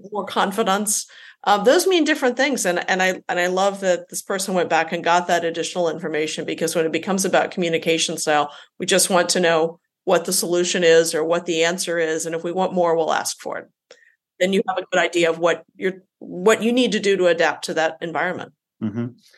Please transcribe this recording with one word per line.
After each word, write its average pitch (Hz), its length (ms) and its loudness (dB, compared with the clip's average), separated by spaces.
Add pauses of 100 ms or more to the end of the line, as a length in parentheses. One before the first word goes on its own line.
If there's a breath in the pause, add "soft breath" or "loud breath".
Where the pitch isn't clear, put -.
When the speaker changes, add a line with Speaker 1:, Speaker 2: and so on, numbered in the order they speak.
(120)
Speaker 1:
more 196 140 -4
confidence. 202 800 0 (400 loud breath)
Um, 208 180 4
those 339 240 4
mean 359 160 4
different 285 320 0
things. 262 300 0
And, 175 240 0
and 185 120 0
I, 185 280 0
and 180 100 -2
I 175 80 2
love 190 320 0
that 180 300 -2
this - 120 -10
person 190 320 -4
went 170 160 0
back 160 220 0
and 170 120 -4
got 170 240 2
that 170 180 0
additional 165 440 -4
information, 156 540 -4
because 160 320 -4
when 165 100 2
it 160 60 -2
becomes 190 320 -2
about 175 280 2
communication 165 640 -2
style, 151 360 0 (240 loud breath)
we - 80 -6
just 180 240 2
want 175 200 4
to 196 100 0
know 165 400 2 (240)
what 170 220 2
the 180 80 -4
solution 175 500 0
is 165 320 6
or 156 80 0
what 170 220 0
the 165 180 0
answer 175 340 -2
is. 160 280 -2
And 165 100 -6
if 165 80 -8
we 175 80 -6
want 185 220 -2
more, 175 220 2
we'll 156 180 0
ask - 260 -4
for - 180 -10
it. - 120 -14 (720 soft breath)
Then 185 140 2
you 190 140 2
have 185 100 -4
a 185 140 -4
good 185 80 2
idea 170 300 2
of 165 100 -4
what 165 240 0 (120)
you're, 185 280 -6 (160)
what 190 420 0
you 233 120 0
need 240 180 2
to 214 80 -2
do 196 160 0
to 180 120 2
adapt 165 380 0
to 180 100 -8
that 160 260 0
environment. 165 520 -6 (300)
Speaker 2:
Mm-hmm. 113 240 -6 (300 soft breath)